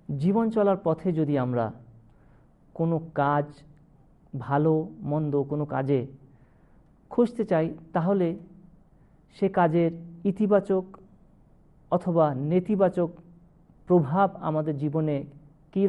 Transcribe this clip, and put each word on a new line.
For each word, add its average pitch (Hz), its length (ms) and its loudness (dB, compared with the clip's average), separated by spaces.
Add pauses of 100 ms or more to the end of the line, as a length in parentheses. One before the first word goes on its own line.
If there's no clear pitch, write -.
(220)
জীবন 202 240 2 (100)
চলার 202 300 2
পথে 160 220 -2 (120)
যদি 147 140 0 (120)
আমরা 120 200 0 (1120)
কোনো 165 220 0 (240)
কাজ, 147 260 2 (840)
ভালো 143 400 0 (380)
মন্দ 151 220 -2 (180)
কোনো 147 140 -4 (100)
কাজে 135 260 0 (1120)
খুঁজতে 240 400 0
চাই, 165 160 2 (280)
তাহলে 180 320 0 (1120)
সে 196 100 0 (100)
কাজের 170 340 2 (400)
ইতিবাচক 190 540 2 (1080)
অথবা 170 340 2 (260)
নেতিবাচক 180 580 2 (800)
প্রভাব 180 420 4 (200)
আমাদের 156 340 -2
জীবনে 151 320 0 (580)
কী 196 140 2